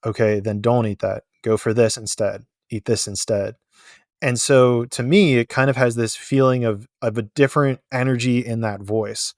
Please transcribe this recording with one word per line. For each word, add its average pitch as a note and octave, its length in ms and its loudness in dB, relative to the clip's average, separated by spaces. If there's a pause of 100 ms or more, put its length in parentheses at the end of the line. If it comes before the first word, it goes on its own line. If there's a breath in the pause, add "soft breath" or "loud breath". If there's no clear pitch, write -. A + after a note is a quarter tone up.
Okay, G#2+ 360 0
then G#2 200 -4
don't A#2 260 2
eat G#2 140 -6
that. G2+ 240 -4 (180)
Go A2 140 0
for A2 160 -2
this A2+ 240 2
instead. G#2 480 -6 (260)
Eat G#2+ 140 -8
this A2+ 220 -2
instead. G#2 500 -4 (640 soft breath)
And B2 180 0
so B2 460 4
to B2+ 160 -8
me, D3+ 340 4
it A#2 120 2
kind C3 200 0
of C3 80 0
has B2 180 2
this A2+ 220 -2
feeling C3 480 2
of, A2 240 -4 (140)
of A2+ 160 -4
a A#2 40 -4
different C3+ 580 0 (120)
energy B2 520 0
in A2+ 180 -4
that G#2 180 -4
voice. G#2+ 580 -6